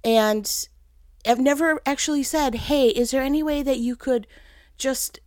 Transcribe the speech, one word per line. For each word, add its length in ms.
And 640
I've 120
never 480
actually 360
said, 320
"Hey, 340
is 220
there 120
any 200
way 200
that 160
you 180
could 300
just 500